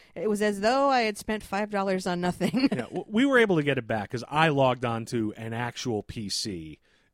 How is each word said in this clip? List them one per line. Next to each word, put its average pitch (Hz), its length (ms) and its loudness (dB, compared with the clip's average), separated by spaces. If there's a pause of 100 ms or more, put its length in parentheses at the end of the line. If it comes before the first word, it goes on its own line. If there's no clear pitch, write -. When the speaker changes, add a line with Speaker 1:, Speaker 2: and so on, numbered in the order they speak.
(160)
Speaker 1:
it 175 140 -4
was 208 120 0
as 208 200 0
though 269 280 4
I 254 120 4
had 214 180 -2
spent 214 240 -6
five 202 260 -4
dollars 196 380 -2
on 180 120 -2
nothing. 180 500 0
<laughs> - 20 -
Speaker 2:
Yeah, 135 140 -2
w-, - 220 -8
we 226 200 2
were 269 100 4
able 202 200 6
to 151 60 4
get 139 140 0
it 117 100 -2
back 110 220 -2
'cause 120 180 -6
I 156 220 4
logged 127 360 2
on 117 200 -2
to 110 320 -2
an 113 160 -10
actual 117 480 -4
P 104 280 -10
C 80 500 -8 (340)